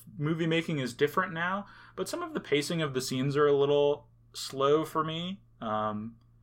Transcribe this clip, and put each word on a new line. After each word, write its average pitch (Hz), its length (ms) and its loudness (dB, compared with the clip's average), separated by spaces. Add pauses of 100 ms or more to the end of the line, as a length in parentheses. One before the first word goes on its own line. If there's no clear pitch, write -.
(180)
movie 160 300 0
making 165 320 0
is 123 140 -4
different 180 400 0
now, 180 320 -4 (300)
but 190 140 -6
some 339 140 -6
of 320 100 -8
the 294 60 -4
pacing 147 420 0
of 147 120 -2
the 127 80 0
scenes 135 360 -2
are 147 100 6
a 143 60 6
little 143 540 4 (260)
slow 143 500 2
for 151 200 -2
me. 170 380 -6 (200)
Um, 107 540 -4 (280)